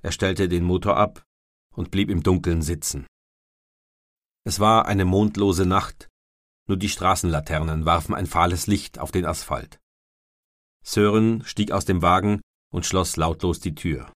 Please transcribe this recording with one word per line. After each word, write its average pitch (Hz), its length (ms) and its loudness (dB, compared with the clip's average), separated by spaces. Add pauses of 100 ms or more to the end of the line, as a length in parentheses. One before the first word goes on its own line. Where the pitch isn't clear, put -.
Er 82 80 -4
stellte 95 380 0
den 87 160 0
Motor 90 320 2
ab - 260 0 (540)
und - 140 -6
blieb 98 180 0
im 90 140 -2
Dunkeln 85 400 2
sitzen. 73 440 -6 (1400)
Es 98 140 -6
war 110 280 4
eine 101 180 2
mondlose 98 640 2
Nacht, - 420 -2 (580)
nur 98 120 -2
die 101 100 -2
Straßenlaternen 80 960 -2
warfen 85 300 0
ein 90 120 -4
fahles 87 400 0
Licht - 320 -2
auf 73 140 -10
den 90 140 -2
Asphalt. 76 520 -8 (1040)
Sören 110 640 2
stieg - 260 -4
aus 98 140 -2
dem 92 160 0
Wagen 95 400 2 (320)
und 87 140 -4
schloss 92 300 -2
lautlos 82 440 -2
die 80 140 -6
Tür. 69 420 -6